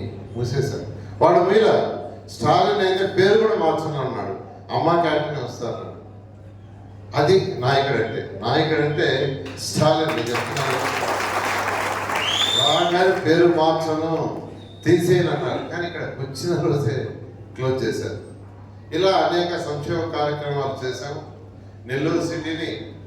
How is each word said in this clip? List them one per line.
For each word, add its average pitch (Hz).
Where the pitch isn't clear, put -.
మూసేశారు. -
వాడు 175
మీద 214
స్టాలిన్ 190
అయితే 190
పేరు 196
కూడా 214
మార్చుకుని 151
ఉన్నాడు, -
అమ్మ 165
క్యాంటీన్ 151
వస్తారు. 113
అది 185
నాయకుడు 127
అంటే, 113
నాయకుడు 151
అంటే 156
స్టాలిన్. 156
నేను 117
చెప్తున్నాను, 120
రాగానే 175
పేరు 170
మార్చను, 160
తీసేయను 170
అన్నారు, -
కానీ 175
ఇక్కడ 156
వచ్చిన 170
రోజే -
క్లోజ్ 127
చేశారు. -
ఇలా 190
అనేక 175
సంక్షేమ 165
కార్యక్రమాలు 143
చేశాం. 127
నెల్లూరు 156
సిటీని 160